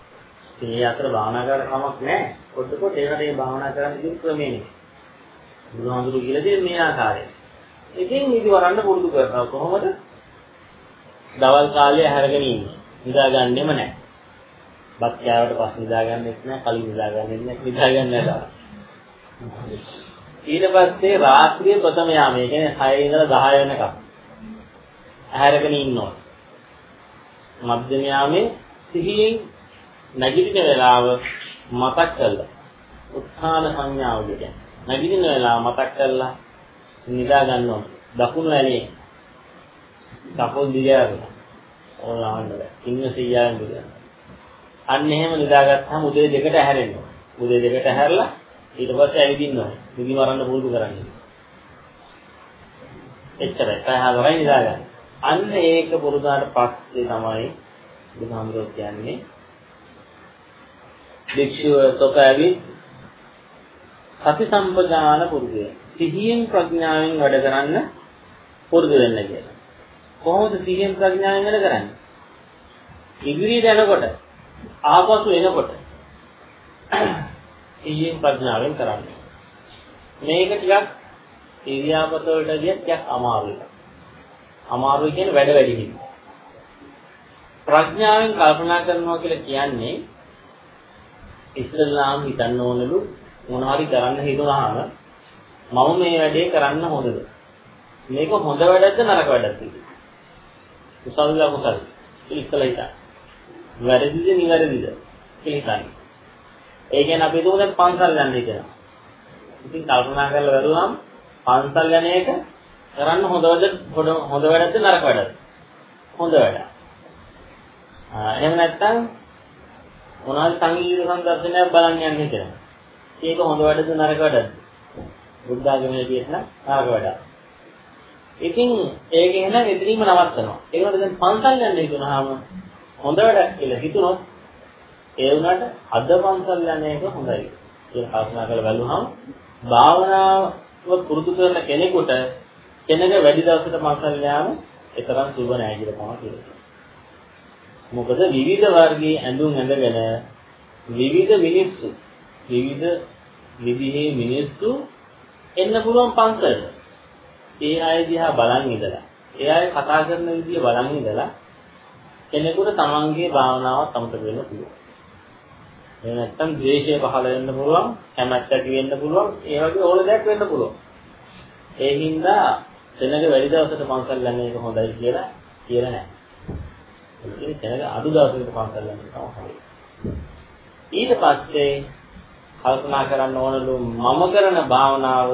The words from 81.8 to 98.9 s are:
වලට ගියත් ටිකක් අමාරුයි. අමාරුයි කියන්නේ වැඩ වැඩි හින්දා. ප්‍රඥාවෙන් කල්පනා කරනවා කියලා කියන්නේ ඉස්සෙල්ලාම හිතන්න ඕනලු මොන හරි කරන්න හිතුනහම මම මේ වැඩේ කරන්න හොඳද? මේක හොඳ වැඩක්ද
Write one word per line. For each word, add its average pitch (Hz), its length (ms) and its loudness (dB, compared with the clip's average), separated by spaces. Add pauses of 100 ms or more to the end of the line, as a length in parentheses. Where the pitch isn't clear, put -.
වලට 160 340 -2
ගියත් 180 200 -2
ටිකක් - 280 -4
අමාරුයි. 117 500 -4 (1080)
අමාරුයි 139 460 0
කියන්නේ 185 220 -2
වැඩ 143 160 6
වැඩි 123 260 6
හින්දා. - 320 -12 (1600)
ප්‍රඥාවෙන් 214 640 2
කල්පනා 165 500 2
කරනවා 170 360 -2
කියලා 165 240 -6
කියන්නේ 135 520 -4 (1600)
ඉස්සෙල්ලාම 143 720 -2
හිතන්න 123 380 -2
ඕනලු 123 380 -2 (460)
මොන 127 200 -6
හරි 143 220 -2
කරන්න 131 320 0
හිතුනහම 139 580 0 (920)
මම 131 260 4
මේ 170 220 0
වැඩේ 160 340 0
කරන්න 151 360 0
හොඳද? 131 320 -4 (920)
මේක 147 300 -2
හොඳ 147 240 -4
වැඩක්ද 185 400 6